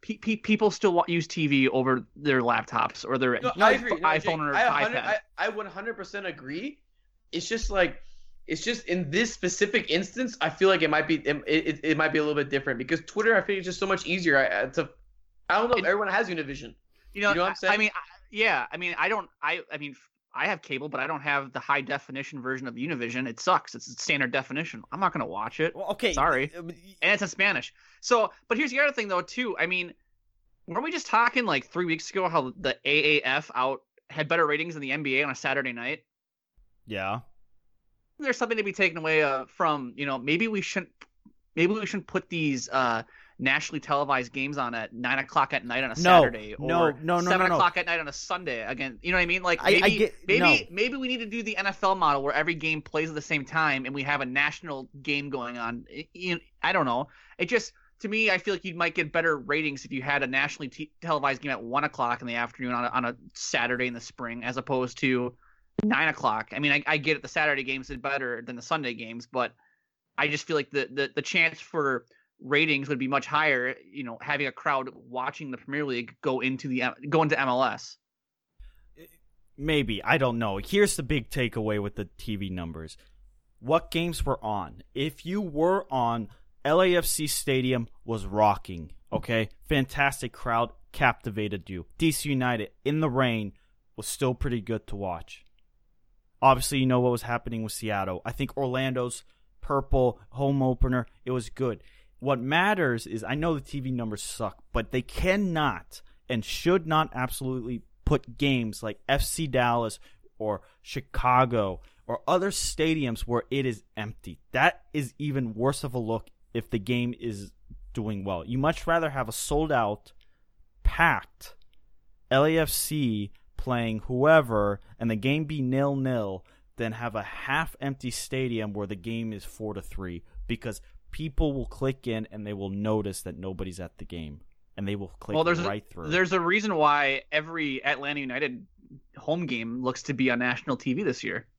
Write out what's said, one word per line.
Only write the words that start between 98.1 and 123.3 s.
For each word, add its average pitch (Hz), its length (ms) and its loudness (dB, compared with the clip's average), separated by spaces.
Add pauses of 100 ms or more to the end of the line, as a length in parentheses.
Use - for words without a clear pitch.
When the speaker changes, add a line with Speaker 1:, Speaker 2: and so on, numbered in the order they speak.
Speaker 3:
I 113 80 -6
think - 240 -6
Orlando's 127 680 -2 (380)
purple 135 580 2 (120)
home 139 300 2
opener, 127 460 2 (160)
it 123 80 -4
was 127 180 -2
good. 123 320 -2 (380)
What 135 200 0
matters 151 640 2
is, 107 160 -6
I 110 140 -4
know 160 180 0
the 147 60 -2
T 139 220 -8
V 131 100 -4
numbers 113 320 -4
suck, - 480 -6
but - 200 -2
they 127 100 0
cannot 165 1000 0 (280)
and 117 160 0
should 170 420 2
not 156 260 4
absolutely 127 680 -4 (240)
put - 320 0
games 123 440 2
like 107 280 -8
F 143 120 4
C - 260 -2
Dallas 120 520 2 (380)
or 107 240 -2 (200)
Chicago 123 1000 2 (260)
or 117 180 -4
other 185 240 2
stadiums 151 720 0
where 117 300 0
it 135 140 0
is 117 180 -4 (140)
empty. 104 420 -10 (140)
That 151 300 4 (100)
is 139 240 -4
even 135 360 -2
worse 123 300 0
of 113 100 -6
a 127 60 -2
look 113 300 -4 (240)
if 117 160 -4
the 117 100 0
game 120 400 0
is 101 320 -8 (420)
doing 104 300 -4
well. 95 220 -4
You 123 120 -4
much 147 300 0
rather 165 220 2
have 135 180 -4
a 113 60 -8
sold-out, 139 800 0 (720)
packed - 720 2 (760)
L 135 140 6
A 160 120 4
F 156 120 2
C 113 640 -2 (260)